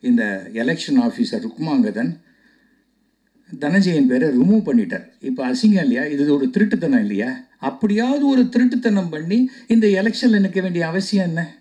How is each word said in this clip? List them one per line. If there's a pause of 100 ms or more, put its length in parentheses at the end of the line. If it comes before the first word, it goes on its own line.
இந்த
election
officer
ருக்மாங்கதன் (1400)
தனஞ்சயன்
பேரை
remove
பண்ணிட்டார். (120)
இப்ப
அசிங்கம்
இல்லையா?
இது
ஒரு
திருட்டுத்தனம்
இல்லையா? (140)
அப்படியாவது
ஒரு
திருட்டுத்தனம்
பண்ணி (160)
இந்த
எலெக்ஷன்ல
நிக்க
வேண்டிய
அவசியம்
என்ன?